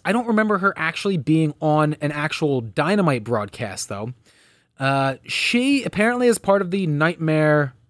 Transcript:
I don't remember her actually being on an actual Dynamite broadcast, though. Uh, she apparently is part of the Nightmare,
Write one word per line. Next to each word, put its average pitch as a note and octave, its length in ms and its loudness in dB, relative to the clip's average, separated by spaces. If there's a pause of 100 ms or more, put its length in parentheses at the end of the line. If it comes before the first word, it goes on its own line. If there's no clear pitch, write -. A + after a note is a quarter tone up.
I F3+ 60 -2
don't A#3 160 0
remember G#3+ 320 2
her F#3+ 180 2
actually E3+ 400 -2
being D#3 440 2
on D3+ 400 2
an D3 100 -2
actual D3 500 -2
Dynamite D3 640 0
broadcast, G#2 640 -6
though. G#2+ 260 -8 (680)
Uh, C3+ 360 0 (100)
she C4 560 0
apparently A#3+ 460 0
is A3+ 100 2
part G3 240 2
of F3+ 80 -6
the F#3+ 160 -2
Nightmare, D3+ 880 2 (160)